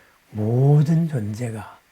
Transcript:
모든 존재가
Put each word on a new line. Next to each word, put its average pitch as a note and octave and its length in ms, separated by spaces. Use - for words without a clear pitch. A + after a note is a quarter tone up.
모든 C#3+ 800
존재가 A2 720